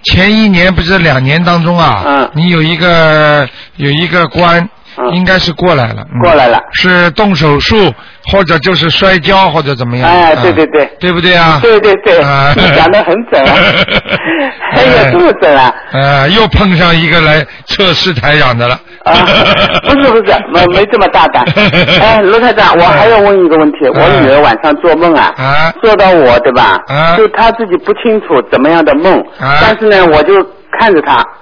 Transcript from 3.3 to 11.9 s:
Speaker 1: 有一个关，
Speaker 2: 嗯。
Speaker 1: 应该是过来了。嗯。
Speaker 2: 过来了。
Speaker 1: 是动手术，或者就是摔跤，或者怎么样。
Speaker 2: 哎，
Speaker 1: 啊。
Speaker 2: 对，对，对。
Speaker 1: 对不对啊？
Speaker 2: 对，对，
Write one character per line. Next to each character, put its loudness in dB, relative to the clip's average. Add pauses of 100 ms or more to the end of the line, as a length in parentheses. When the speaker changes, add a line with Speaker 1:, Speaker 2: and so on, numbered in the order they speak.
Speaker 1:
有 -4
一 -2
个 -2
关， 0 (280)
Speaker 2:
嗯。 -4
Speaker 1:
应 -2
该 0
是 -4
过 -2
来 -2
了。 -12
嗯。 -6
Speaker 2:
过 2
来 2
了。 2 (140)
Speaker 1:
是 0
动 -2
手 0
术， 0 (320)
或 0
者 -2
就 -2
是 -2
摔 0
跤， 0
或 -2
者 -4
怎 -6
么 -6
样。 -2
Speaker 2:
哎， 2
Speaker 1:
啊。 -2
Speaker 2:
对， 2
对， 0
对。 0 (140)
Speaker 1:
对 -2
不 -2
对 2
啊？ 2
Speaker 2:
对， 4
对， 2 (100)